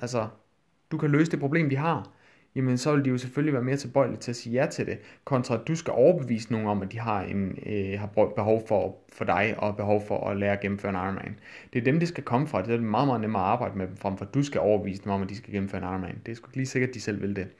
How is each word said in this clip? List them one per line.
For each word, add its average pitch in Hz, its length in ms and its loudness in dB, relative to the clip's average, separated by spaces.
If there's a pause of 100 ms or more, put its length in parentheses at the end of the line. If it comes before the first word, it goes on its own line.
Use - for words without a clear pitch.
altså, 117 260 -2 (640)
du 156 60 -4
kan 151 120 2
løse 151 220 6
det 160 80 -2
problem, 143 300 2
de 131 60 2
har, 147 360 0 (440)
jamen, 127 220 2
så 147 180 2
vil 135 100 4
de 127 40 2
jo 127 80 2
selvfølgelig 143 360 -2
være 123 100 0
mere 135 140 0
tilbøjelige 123 420 0
til - 120 -6
at 120 40 -4
sige 117 180 -8
ja 135 140 2
til 123 180 -4
det, 101 120 -6 (260)
kontra 131 320 0
at 139 120 -4
du 165 80 0
skal - 180 -4
overbevise 120 580 4
nogen 110 160 0
om, 104 140 2
at 98 100 -6
de 113 80 -10
har 110 220 -2
en, 92 440 -4
øh, 98 340 -2
har 104 80 -6
brug, - 280 4
behov 110 320 2
for, 95 300 2 (160)
for - 120 -4
dig, 98 320 2
og 104 200 -2
behov 104 300 2
for 101 220 -2
at 101 80 -2
lære 101 140 2
at 101 80 0
gennemføre 101 300 -2
en 98 60 -2
Ironman. 95 400 -4 (380)
Det 127 60 2
er 120 40 -4
dem, 135 160 4
det 170 80 2
skal 165 160 -6
komme 135 240 2
fra. 98 140 0
Det 113 120 0
er 117 60 2
meget, 113 280 2
meget 123 140 0
nemmere 107 200 0
at 92 60 2
arbejde 104 300 0
med 95 100 -4
dem, 101 100 -12
frem 98 200 -4
for 101 80 -8
at - 80 -16
du 139 100 2
skal - 180 -2
overbevise 98 420 2
dem 104 80 -2
om, 98 100 0
at 95 80 -4
de 101 60 -8
skal 104 180 -14
gennemføre 98 280 -2
en 90 60 -4
Ironman. 92 380 -6
Det 117 60 -10
er 117 40 -10
sgu - 120 -20
ikke - 100 -12
lige 131 100 -2
sikkert, 127 220 0
at 127 60 -10
de 104 60 -10
selv 104 200 -4
vil 101 140 -2
det. 92 120 -4 (120)